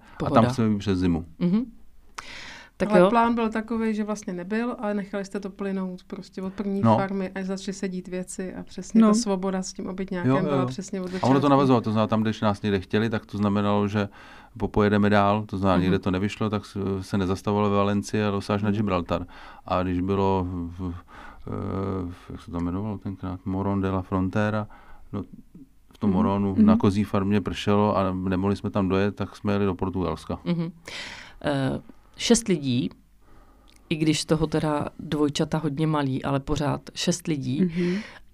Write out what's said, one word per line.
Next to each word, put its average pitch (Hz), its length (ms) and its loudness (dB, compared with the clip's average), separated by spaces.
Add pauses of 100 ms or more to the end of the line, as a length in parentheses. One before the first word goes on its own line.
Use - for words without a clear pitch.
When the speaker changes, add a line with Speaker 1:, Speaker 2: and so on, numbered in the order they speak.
(200)
Speaker 1:
Pohoda. 143 200 4
Speaker 2:
A 113 40 8
tam 123 100 4
chceme 113 160 2
být 107 100 2
přes 95 200 0
zimu. 87 260 2 (140)
Speaker 1:
Mhm. 185 260 2 (1120)
Tak 190 120 0
Speaker 3:
Ale 180 100 8
Speaker 1:
jo. 180 100 8
Speaker 3:
plán 233 260 4
byl 226 140 0
takovej, 220 440 -2
že 214 100 -2
vlastně 208 300 -6
nebyl, 214 460 -4
ale 208 140 -2
nechali 202 320 -4
jste 202 140 -8
to 196 100 -8
plynout 190 540 -6
prostě - 380 -12
od 190 120 -6
první 196 280 -4
Speaker 2:
No. 214 160 6
Speaker 3:
farmy, 196 380 -2
až 190 100 -6
začaly 190 280 -6
se 196 160 -6
dít 180 180 -8
věci 185 480 -8
a 180 80 -12
přesně - 380 2
Speaker 4:
No. 220 60 8
Speaker 3:
ta 214 60 6
svoboda 190 500 0
s - 100 -10
tím - 140 -10
obytňákem 190 440 -4
Speaker 2:
Jo, 135 60 4
jo, 147 60 2
Speaker 3:
byla 147 180 0
Speaker 2:
jo. 127 60 0
Speaker 3:
přesně 185 340 -8
od - 40 -6
Speaker 2:
A - 20 -8
ono 180 120 -6
to 117 80 2
Speaker 3:
začátku. 139 220 4
Speaker 2:
navazovalo, 135 320 6
to 110 100 -2
znamená, 110 160 2
tam, 110 140 2
když 110 200 -2
nás 104 200 0
někde 98 180 2
chtěli, 107 300 0
tak 107 160 -4
to - 120 -10
znamenalo, 101 500 2
že 101 220 0 (480)
popojedeme 104 520 4
dál, 104 360 4
to 107 120 -8
znamená, 95 180 4
Speaker 1:
Mhm. 90 80 4
Speaker 2:
někde 95 160 2
to 95 120 -2
nevyšlo, 101 380 -2
tak 101 160 -4
s-, - 120 -12 (240)
se 104 160 -4
nezastavovalo 101 520 0
ve 101 60 2
Valencii, 101 480 0
ale 101 140 0
až 101 240 -2
na 107 80 2
Speaker 4:
Mhm. 101 80 0
Speaker 2:
Gibraltar. 87 480 0 (400)
A 92 180 0
když 92 180 -2
bylo 98 480 2
v, 87 300 -6
v, 90 140 -6 (540)
eh, - 40 -8 (600)
v, - 200 -18
jak 87 100 -12
se - 100 -18
to 85 60 -6
jmenovalo 95 400 -4
tenkrát, 92 480 -8
Moron 98 360 -2
de 95 80 0
la 95 120 -2
Frontera, 104 640 0 (460)
no, 101 100 -6 (720)
v - 40 -20
tom 214 120 0
Speaker 4:
Mhm. 92 80 4
Speaker 2:
Moronu, 98 380 2
Speaker 4:
Mhm. 107 100 6
Speaker 2:
na 110 120 8
kozí 104 260 4
farmě 101 380 2
pršelo 101 560 2
a 95 160 0
nemohli 95 420 0
jsme 98 140 -4
tam 95 200 0
dojet, 98 260 2
tak - 200 -6
jsme 104 180 -2
jeli 101 120 2
do 95 100 0
Portugalska. 85 720 -4
Speaker 1:
Mhm. 170 260 -2 (720)
Eh, 139 400 -2 (380)
šest - 280 2
lidí, 143 420 0 (1000)
i 170 60 0
když 156 260 2
z - 40 -8
toho 160 220 2
teda 151 420 -2 (100)
dvojčata 151 580 0
hodně 156 300 -2
malý, 143 360 0
ale 139 160 0
pořád 143 420 -2 (140)
šest - 320 -2
lidí 139 340 0
Speaker 4:
Mhm. 175 340 2 (380)